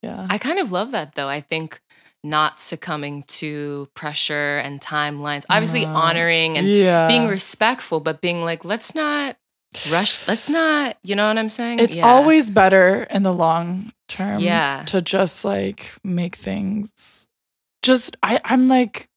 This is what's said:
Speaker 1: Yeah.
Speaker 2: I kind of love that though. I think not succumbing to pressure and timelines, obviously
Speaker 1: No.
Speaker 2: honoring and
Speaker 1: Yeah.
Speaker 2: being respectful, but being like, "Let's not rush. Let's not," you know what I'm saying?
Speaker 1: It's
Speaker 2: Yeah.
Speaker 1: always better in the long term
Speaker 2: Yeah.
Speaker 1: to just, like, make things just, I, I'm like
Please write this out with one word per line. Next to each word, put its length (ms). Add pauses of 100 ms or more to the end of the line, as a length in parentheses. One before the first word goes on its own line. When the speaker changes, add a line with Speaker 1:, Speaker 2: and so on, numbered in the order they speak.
Speaker 1:
Yeah. 280
Speaker 2:
I 80
kind 200
of 140
love 200
that 220
though. 140
I 140
think 380 (440)
not 340
succumbing 640
to 720
pressure 640
and 220
timelines, 680
obviously 340
Speaker 1:
No. 100
Speaker 2:
honoring 640
and 100
Speaker 1:
Yeah. 400
Speaker 2:
being 220
respectful, 720
but 220
being 200
like, 220
"Let's 300
not 420 (540)
rush. 360
Let's 220
not," 540
you 120
know 140
what 80
I'm 140
saying? 300
Speaker 1:
It's 160
Speaker 2:
Yeah. 100
Speaker 1:
always 440
better 600
in 140
the 80
long 600 (160)
term 320
Speaker 2:
Yeah. 460
Speaker 1:
to 160
just, 420
like, 480 (100)
make 340
things 920 (540)
just, 400
I, 220
I'm 240
like 480